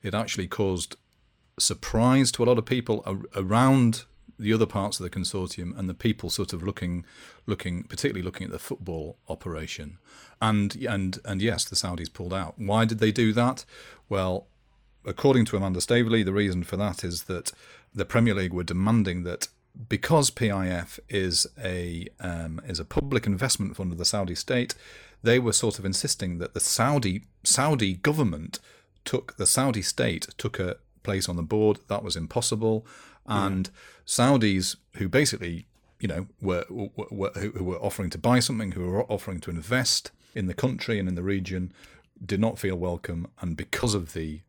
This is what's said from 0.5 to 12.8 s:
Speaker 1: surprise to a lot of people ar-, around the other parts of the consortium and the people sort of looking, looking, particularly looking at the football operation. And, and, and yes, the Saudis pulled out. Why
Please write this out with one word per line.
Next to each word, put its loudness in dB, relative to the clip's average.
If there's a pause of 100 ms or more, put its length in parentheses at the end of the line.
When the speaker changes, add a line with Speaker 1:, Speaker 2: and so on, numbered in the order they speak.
Speaker 1:
surprise 4
to 2
a 6
lot 8
of 0
people 0
ar-, -6
around 4 (340)
the 2
other 6
parts -2
of -6
the -6
consortium -6
and -4
the -6
people 0
sort -4
of -8
looking, -4 (420)
looking, -4
particularly -4
looking -8
at -10
the -8
football -8 (100)
operation. -10 (420)
And, 2
and, -2
and -2
yes, 0
the -10
Saudis -4
pulled -8
out. -6
Why 2